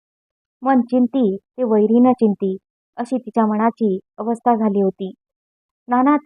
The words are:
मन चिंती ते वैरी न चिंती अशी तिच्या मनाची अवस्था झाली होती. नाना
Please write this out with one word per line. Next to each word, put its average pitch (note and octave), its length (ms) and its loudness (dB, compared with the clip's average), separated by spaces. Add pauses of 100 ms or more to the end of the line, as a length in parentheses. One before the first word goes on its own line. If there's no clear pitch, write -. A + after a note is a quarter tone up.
(640)
मन C4 180 2 (100)
चिंती B3 460 0
ते - 280 -8
वैरी A3 360 2
न B3+ 200 4
चिंती G3 360 -2 (420)
अशी B3 200 -6
तिच्या A3+ 280 -4
मनाची G#3+ 520 -2 (200)
अवस्था A#3 360 -2
झाली G#3+ 260 0
होती. F#3+ 320 -4 (760)
नाना B3+ 360 2